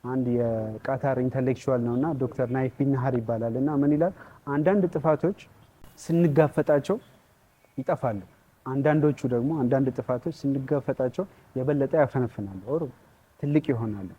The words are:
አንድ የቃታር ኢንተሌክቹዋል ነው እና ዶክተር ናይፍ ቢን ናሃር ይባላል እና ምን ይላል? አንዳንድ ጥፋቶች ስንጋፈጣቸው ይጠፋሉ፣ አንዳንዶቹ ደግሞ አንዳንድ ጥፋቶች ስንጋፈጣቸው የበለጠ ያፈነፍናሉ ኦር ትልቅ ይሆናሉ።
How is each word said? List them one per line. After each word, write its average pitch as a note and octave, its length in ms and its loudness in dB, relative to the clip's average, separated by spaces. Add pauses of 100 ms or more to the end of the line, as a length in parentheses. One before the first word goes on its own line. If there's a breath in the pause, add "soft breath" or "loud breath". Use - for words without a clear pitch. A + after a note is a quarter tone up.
አንድ B2+ 260 -4
የቃታር A#2+ 880 -2
ኢንተሌክቹዋል B2+ 640 0
ነው A#2+ 120 -2
እና C3 220 0
ዶክተር B2+ 340 -2
ናይፍ C3 240 -2
ቢን C#3 160 0
ናሃር C3 260 0
ይባላል A2+ 400 -2
እና C3+ 200 0
ምን C#3+ 160 4
ይላል? E3+ 220 2 (340 loud breath)
አንዳንድ E3 420 2
ጥፋቶች D#3 480 0 (640)
ስንጋፈጣቸው D#3 1000 2 (800)
ይጠፋሉ፣ C3 420 -2 (460)
አንዳንዶቹ D3 640 2
ደግሞ B2 300 0
አንዳንድ C3+ 340 2
ጥፋቶች C3 440 -4
ስንጋፈጣቸው C#3 920 -2 (300 soft breath)
የበለጠ C#3 400 0
ያፈነፍናሉ A#2 720 0
ኦር D#3+ 160 -2 (560)
ትልቅ D3 280 0
ይሆናሉ። G#2+ 520 -2